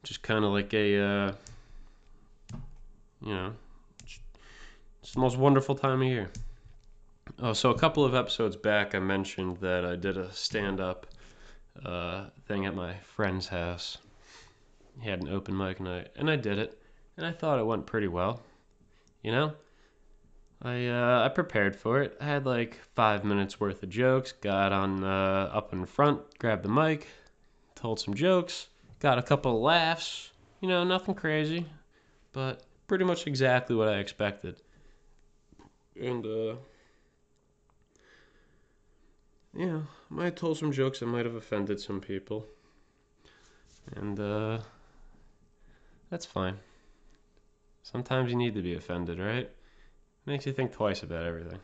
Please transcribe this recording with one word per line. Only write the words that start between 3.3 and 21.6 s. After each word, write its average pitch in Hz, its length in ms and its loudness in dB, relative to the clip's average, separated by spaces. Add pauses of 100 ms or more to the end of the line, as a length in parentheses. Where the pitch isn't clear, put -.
know, 92 180 -4 (1500)
it's - 100 -18
the 123 60 -2
most 127 180 2
wonderful 135 380 6
time 131 260 0
of 131 60 4
year. 117 240 -2 (1040)
Oh, 117 160 0
so 123 160 4
a 113 80 4
couple 156 260 4
of 127 120 4
episodes 120 400 0
back, 104 400 2
I 95 40 0
mentioned 95 580 -2
that 90 280 0
I 87 100 -2
did 90 220 -2
a 92 160 -6
stand-up, 95 720 -4 (800)
uh, 87 460 -6 (160)
thing 98 180 -2
at 92 80 -4
my 90 280 -6
friend's 95 480 -2
house. 87 500 -6 (1000)
He 117 80 -8
had 92 140 -2
an 78 80 -6
open 95 260 -2
mic 95 240 -2
night, 90 360 -6
and 156 160 0
I 156 40 4
did 107 220 0
it, - 240 -4 (340)
and 165 120 -6
I 170 40 -4
thought 151 280 0
it 110 80 2
went 113 180 -2
pretty 104 220 0
well. 90 340 -2 (800)
You 110 120 -2
know? 151 200 2 (1080)
I, 123 260 -4
uh, 120 360 6
I - 60 4
prepared 101 440 2